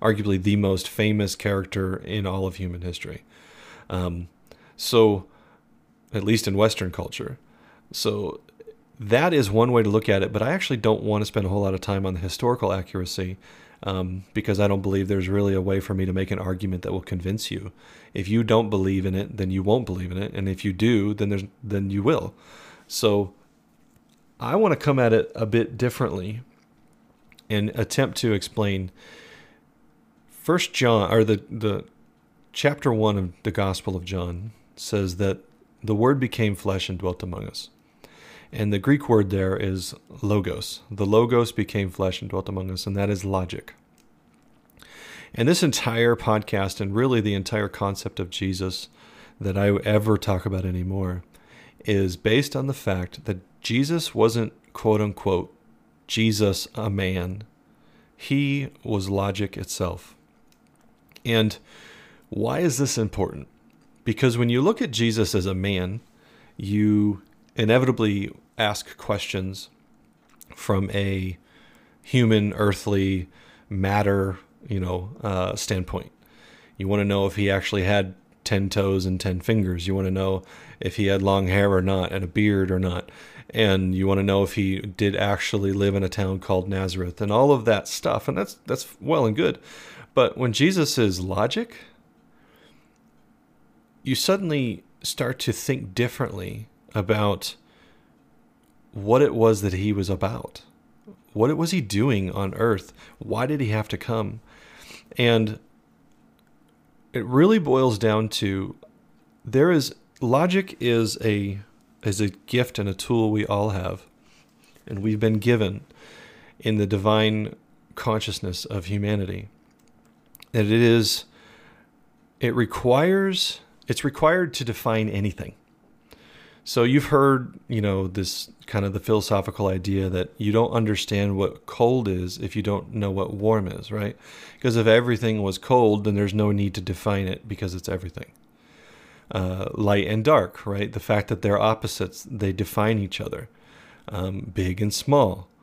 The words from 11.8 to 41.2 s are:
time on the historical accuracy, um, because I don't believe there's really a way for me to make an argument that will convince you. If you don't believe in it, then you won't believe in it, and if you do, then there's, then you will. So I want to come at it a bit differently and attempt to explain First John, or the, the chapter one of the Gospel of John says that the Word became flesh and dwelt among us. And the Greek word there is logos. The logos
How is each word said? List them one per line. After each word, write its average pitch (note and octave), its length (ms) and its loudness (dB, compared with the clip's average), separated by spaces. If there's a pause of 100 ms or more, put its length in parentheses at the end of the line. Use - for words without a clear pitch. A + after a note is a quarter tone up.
time G2 240 -2
on F#2+ 100 -2
the F2 60 -6
historical A2 520 -2
accuracy, F#2 640 -6 (440)
um, F#2 420 -4 (100)
because G#2 260 0
I G2+ 80 6
don't G2 140 0
believe G2 260 0
there's F#2+ 220 0
really G2+ 240 2
a F#2+ 80 2
way F#2+ 180 0
for G2 140 -4
me F#2+ 100 0
to F#2 80 0
make F#2+ 180 -2
an F#2+ 80 -4
argument F#2 440 -4
that F#2+ 100 -6
will F#2 80 -4
convince F#2 500 -6
you. G2 220 -10 (400)
If F#2+ 160 -6
you A2 160 2
don't A2 240 4
believe G2 380 0
in F#2 80 -2
it, G2+ 240 -6
then F#2+ 120 -2
you F#2+ 120 -2
won't G#2+ 240 2
believe F2+ 260 -6
in F#2 60 -6
it, G#2 160 -8
and G2 120 -4
if F#2+ 160 -4
you G2 120 -2
do, G#2 400 2
then G#2 160 -2
there's, G2 140 -2 (180)
then G2 260 -4
you G2 140 -2
will. C3+ 320 0 (520)
So G#2 460 2 (1080)
I A#2+ 180 -2
want G#3 160 4
to C3+ 60 2
come C#3 200 2
at C3+ 140 6
it - 220 4
a A2+ 120 -2
bit A#2 300 0
differently A2 640 -4 (1080)
and G#2 220 0
attempt A2+ 480 -2
to A#2 140 2
explain G2 580 -2 (1400)
First - 440 -2
John, A2+ 400 4
or A2+ 120 6
the, G#2 260 2
the G#2+ 340 -4 (680)
chapter C#3+ 400 0
one G#2+ 260 2
of F2+ 140 -2 (100)
the A2+ 80 -4
Gospel F#2+ 460 -2
of F2 80 -8
John F2+ 480 -8 (240)
says F#2+ 400 -2
that G2 220 0 (440)
the G#2+ 120 0
Word B2+ 260 4
became A2 340 0
flesh F#2+ 340 -4
and F#2 100 -6
dwelt F2+ 240 -4
among F2+ 260 -8
us. - 220 -14 (840)
And G#2 200 -2
the G2+ 60 2
Greek C#3+ 300 2
word G#2 220 6
there F#2+ 260 2
is F#2+ 380 -4 (280)
logos. G2 640 -2
The G2+ 180 -2
logos A#2 440 4